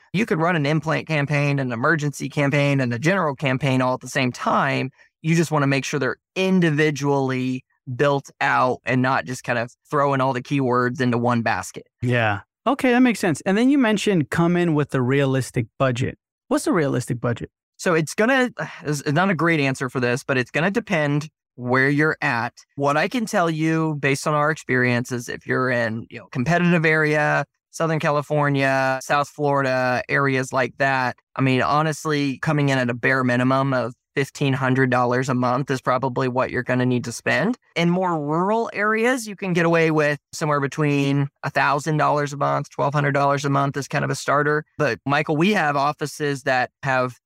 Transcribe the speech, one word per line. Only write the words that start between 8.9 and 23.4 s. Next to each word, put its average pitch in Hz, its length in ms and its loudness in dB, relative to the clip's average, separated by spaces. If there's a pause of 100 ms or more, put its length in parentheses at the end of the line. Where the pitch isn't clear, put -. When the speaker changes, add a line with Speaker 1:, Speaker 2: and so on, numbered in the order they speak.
Speaker 1:
not 127 240 0
just 127 180 -10
kind 123 140 -2
of 120 160 -6 (160)
throwing 139 320 2
all 135 100 0
the 123 80 -4
keywords 123 640 0
into 120 160 2
one 120 240 2
basket. 104 440 -4 (140)
Speaker 2:
Yeah. 117 400 2 (260)
Okay, 254 260 2
that 247 80 6
makes 247 180 4
sense. 170 240 -2
And 196 160 0
then 247 100 4
you 285 80 4
mentioned 214 540 2
come 170 260 2
in 175 180 2
with 147 200 0
a 135 80 0
realistic 131 640 0 (120)
budget. 131 400 0 (280)
What's 294 200 -2
a 320 60 2
realistic 135 480 -2
budget? 120 300 -4 (260)
Speaker 1:
So - 160 0
it's 160 220 0
gonna, 247 360 2 (340)
it's 143 220 -4
not 160 220 2
a 196 60 0
great 160 260 2
answer 135 300 -2
for 135 100 -4
this, 120 240 0
but 135 140 0
it's 123 120 -2
gonna 160 200 0
depend 151 580 0 (260)
where 127 340 2
you're 147 320 2
at. 123 340 -2 (220)
What 143 200 0
I 165 120 2
can 226 180 -4
tell 175 240 0